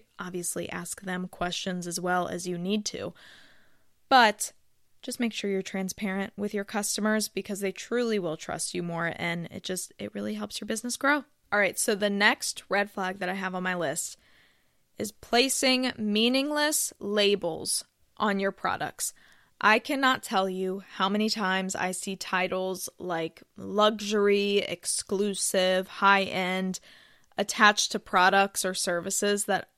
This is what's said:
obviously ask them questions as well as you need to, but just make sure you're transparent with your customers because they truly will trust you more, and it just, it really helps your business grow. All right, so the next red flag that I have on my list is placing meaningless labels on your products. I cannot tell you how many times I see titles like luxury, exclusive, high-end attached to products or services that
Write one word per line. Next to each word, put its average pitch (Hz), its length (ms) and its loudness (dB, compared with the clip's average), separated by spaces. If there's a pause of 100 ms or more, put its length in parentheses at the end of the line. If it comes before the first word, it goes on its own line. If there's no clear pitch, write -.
(180)
obviously 180 540 -6
ask 175 300 -10
them 185 260 -6
questions 180 580 -6
as 170 140 -6
well 180 300 0
as 175 180 -8
you 175 100 -4
need 202 280 -2
to, - 280 -8 (960)
but 233 460 6 (480)
just - 180 -8
make 233 140 0
sure - 160 -4
you're 190 120 0
transparent 190 760 -4
with 202 160 -4
your 202 100 -2
customers 214 640 0
because 196 320 -6
they 196 140 -2
truly 233 460 0
will 160 180 -2
trust - 360 -6
you 175 100 -2
more, 170 340 -2
and 170 340 -4
it 185 120 -12
just, - 360 -6
it 202 160 -10
really 208 200 -6
helps 208 260 -8
your 208 60 -12
business 226 280 -4
grow. 277 300 0 (260)
All 208 80 4
right, 196 180 2
so 220 180 0
the 208 140 0
next 202 600 2
red 202 200 2
flag 190 300 -6
that 180 80 -4
I 180 60 -2
have 190 200 -4
on 180 100 -4
my 180 120 -2
list 160 420 -4 (800)
is 208 140 -6
placing 254 840 2
meaningless 269 1000 0
labels 202 840 0 (340)
on 202 220 0
your 196 120 0
products. - 600 -4 (460)
I 214 200 6
cannot 269 420 0
tell 196 260 0
you 185 400 -4
how 196 220 -2
many 214 180 2
times 190 480 0
I 185 160 -2
see 190 240 -6
titles 185 720 -2 (120)
like 165 420 -6 (160)
luxury, 202 1000 4
exclusive, 190 1300 0
high-end 190 920 2 (580)
attached 208 560 4
to 208 60 -2
products 196 640 4
or 185 120 -2
services 196 680 0
that - 320 -2